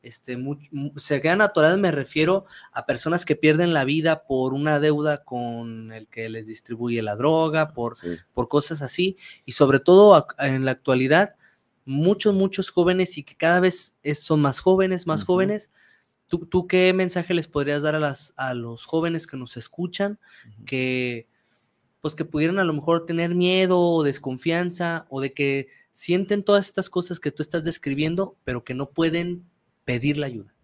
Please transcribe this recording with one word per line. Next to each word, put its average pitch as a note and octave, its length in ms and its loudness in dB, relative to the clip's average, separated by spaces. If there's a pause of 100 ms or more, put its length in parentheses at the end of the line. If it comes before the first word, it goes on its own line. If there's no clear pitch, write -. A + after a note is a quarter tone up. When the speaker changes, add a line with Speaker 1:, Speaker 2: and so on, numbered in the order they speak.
Speaker 1:
este, B2 340 -12
mu-, C#3 220 -8 (120)
mu-, C#3+ 280 -8
se C#3 220 -2
quedan F3 200 2
atoradas, F3+ 380 4
me F#3 120 2
refiero D#3 540 0 (260)
a - 140 -8
personas D#3+ 400 -2
que D3 100 0
pierden E3 380 2
la C#3+ 100 0
vida D#3 440 0
por C3 260 -2
una D3 260 0
deuda D3 440 0
con A#2 680 -10
el A2 160 -18
que A2+ 220 -12
les A2 160 -12
distribuye A#2 560 -6
la G#2 140 -4
droga, D#3 580 2
por, A#2 240 -6
Speaker 2:
Sí. F2 120 -10 (260)
Speaker 1:
por A#2+ 120 -4
cosas D3 360 -2
así, F#3 340 -2 (280)
y C3 80 -8
sobre C3+ 260 6
todo G3 360 10
ac-, - 220 2
en C3+ 280 -2
la C3 60 0
actualidad, C3 600 2 (500)
muchos, F3 520 0
muchos F#3+ 340 -2
jóvenes, F3+ 480 0
y D3 60 -12
que - 120 -20
cada E3+ 240 2
vez F3+ 440 -2
es, D3 180 -4
son D#3 200 0
más C#3 180 0
jóvenes, F#3 480 2
más D#3 160 -2
Speaker 2:
Ujú. F3+ 100 0
Speaker 1:
jóvenes. G3 380 -2 (560)
¿Tú, E3+ 180 -4
tú F3+ 220 -2
qué F#3 260 4
mensaje F3+ 400 -2
les E3 140 -2
podrías D3 340 -4
dar D3+ 140 -2
a D#3 40 -2
las, C#3+ 380 -6
a C3 160 -6
los A#2 320 -10
jóvenes E3 420 -4
que - 80 -16
nos B2 220 -12
escuchan, F#3 600 -8 (360)
Speaker 2:
Ujú. A2 100 -20
Speaker 1:
que, B2+ 640 -4 (720)
pues, D3+ 140 -6
que D#3+ 80 -6
pudieran E3 360 0
a F#3+ 40 2
lo E3 100 0
mejor E3 320 0
tener E3+ 300 -2
miedo F3+ 440 2
o E3+ 240 2
desconfianza, E3 1080 -4
o C3+ 120 -6
de C3+ 120 -6
que C#3 340 -2 (240)
sienten G3 520 -2
todas G3+ 240 4
estas - 220 -6
cosas F3 300 -6
que C#3+ 120 -6
tú - 120 -8
estás E3 200 -6
describiendo, D#3+ 720 -4 (100)
pero B2 180 -6
que B2+ 120 -8
no C#3 160 -8
pueden E3+ 520 -2 (400)
pedir C3 340 -2
la C#3+ 100 -4
ayuda? A2 260 -14 (100)